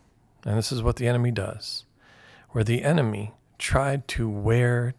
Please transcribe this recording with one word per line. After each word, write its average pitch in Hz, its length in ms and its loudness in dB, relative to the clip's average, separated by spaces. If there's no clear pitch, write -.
and 107 120 0
this 110 140 -2
is 120 100 -4
what 120 140 2
the 120 120 -2
enemy 120 240 2
does, 101 520 -6
where 113 120 0
the 113 200 0
enemy 110 500 0
tried 139 500 0
to 113 220 -4
wear 120 680 2